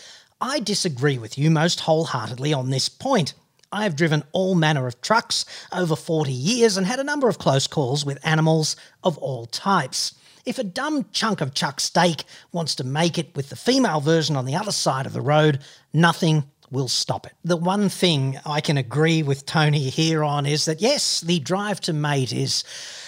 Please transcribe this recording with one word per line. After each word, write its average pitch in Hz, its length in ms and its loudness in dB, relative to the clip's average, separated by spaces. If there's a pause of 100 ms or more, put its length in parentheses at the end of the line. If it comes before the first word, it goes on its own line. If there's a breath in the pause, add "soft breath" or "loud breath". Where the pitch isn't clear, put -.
(400 loud breath)
I 269 200 -2
disagree 147 580 0
with 110 220 -10
you 151 100 4
most 165 300 2
wholeheartedly 135 760 -2
on 131 160 -2
this 135 180 -2
point. 240 460 0 (400)
I 208 100 -2
have 185 120 -2
driven 151 280 2 (100)
all 190 200 0
manner 156 320 4
of 123 140 -8
trucks - 460 0 (260 loud breath)
over 175 240 0
forty 151 380 -2
years 214 420 2
and 190 100 0
had 254 140 -2
a 269 60 -4
number 285 240 2
of 180 100 0
close 139 280 2
calls 143 360 -2
with 143 180 -6
animals 160 540 2 (260 loud breath)
of 165 180 0
all 123 260 -6
types. - 680 -2 (300 loud breath)
If 262 160 -6
a 254 60 -6
dumb 262 480 -2
chunk 220 260 -2
of 135 140 -4
chuck - 260 -4
steak 170 460 2 (260 loud breath)
wants 170 240 -4
to 139 80 -6
make 151 340 0
it 160 160 -6
with 139 140 -6
the - 80 -14
female 226 460 2
version 156 340 2
on 127 80 0
the 135 120 -2
other 202 180 -2
side 135 320 0
of - 80 -8
the 127 80 -4
road, 147 380 4 (340 loud breath)
nothing 156 560 4 (200)
will 127 200 -4
stop - 360 -4
it. - 60 -18 (140)
The 175 100 2
one 185 320 0
thing 135 580 2
I 151 140 -2
can 156 160 0
agree 151 480 2
with 139 220 -2
Tony 147 440 2
here 160 320 2
on 147 240 0
is 147 200 0
that, 160 160 -2
yes, 254 400 0
the 170 180 0
drive 185 420 -4
to 175 120 -4
mate 143 400 0
is 127 320 -2 (420 loud breath)